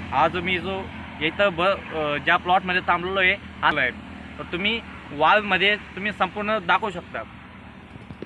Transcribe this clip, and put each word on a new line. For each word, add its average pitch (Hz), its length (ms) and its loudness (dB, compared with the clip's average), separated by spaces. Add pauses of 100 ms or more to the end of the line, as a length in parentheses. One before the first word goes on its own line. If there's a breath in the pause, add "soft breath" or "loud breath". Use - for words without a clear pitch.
हा 147 180 4
जो 175 140 -2
मी 180 180 -2
जो 190 220 -4 (400)
इथं 170 340 2
ब-, 175 400 0
अ, 147 220 0
ज्या 165 200 4
प्लॉटमध्ये 180 440 2
थांबलेलो 180 380 0
आहे, 185 140 4
हा - 440 0
आहे. 127 140 2 (480)
तर 147 40 -10
तुम्ही 208 380 -2 (300)
वालमध्ये 190 640 4
तुम्ही 196 360 -6
संपूर्ण 208 480 -2
दाखवू 185 300 2
शकता, 160 340 -8 (1040)